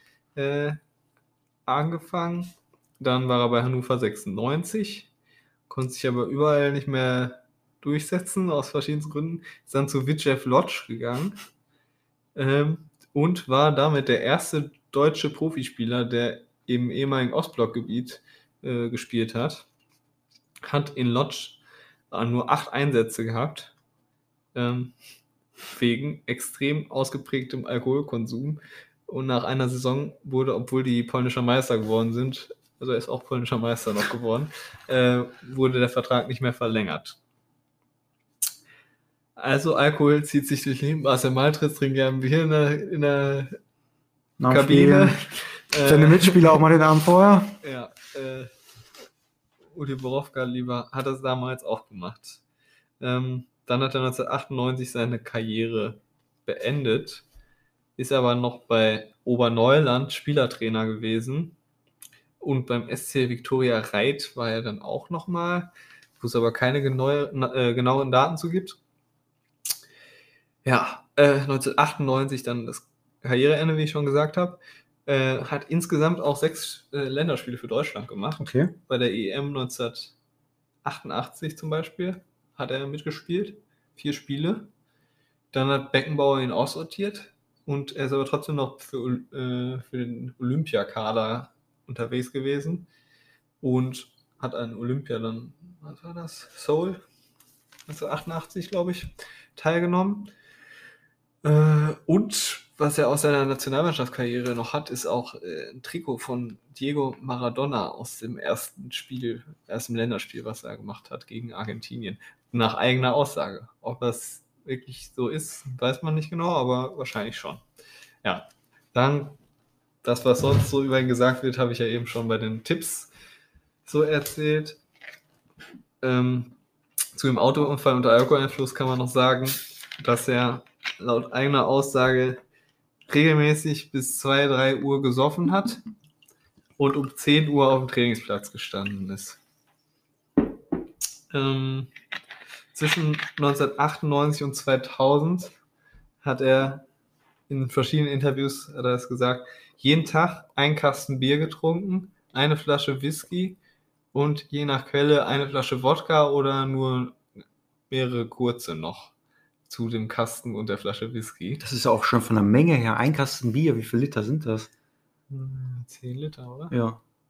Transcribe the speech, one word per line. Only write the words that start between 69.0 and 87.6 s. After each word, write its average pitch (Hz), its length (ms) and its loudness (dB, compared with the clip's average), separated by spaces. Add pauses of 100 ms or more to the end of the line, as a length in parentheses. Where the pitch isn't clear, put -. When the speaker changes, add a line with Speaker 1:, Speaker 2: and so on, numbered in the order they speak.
Speaker 1:
Ja, - 400 0 (140)
äh, 143 280 6
neunzehnhundertachtundneunzig 139 960 0
dann 120 220 -4
das - 220 -14 (340)
Karriereende, 147 560 2
wie 156 60 0
ich 151 80 -2
schon 147 140 -2
gesagt 147 320 0
hab. 180 240 -2 (440)
Äh, 131 400 0
hat 143 240 -6
insgesamt 170 500 2
auch 143 160 0
sechs, - 560 -4
äh, 139 160 -4
Länderspiele 131 500 -4
für 120 120 -14
Deutschland 127 400 -4
gemacht. 104 320 -8
Speaker 2:
Okay. 143 260 2 (220)
Speaker 1:
Bei 131 80 0
der 120 160 0
E 104 160 -2
M 143 240 -6
neunzehnhundertachtundachtzig - 2000 -10
zum 156 120 -10
Beispiel 180 500 -6 (360)
hat 127 160 -8
er 135 160 -4
mitgespielt. 170 680 -6 (400)
Vier 147 160 -4
Spiele. 151 560 -4 (840)
Dann 135 160 2
hat 135 240 0
Beckenbauer 139 480 2
ihn 123 100 -2
aussortiert 160 840 -6 (320)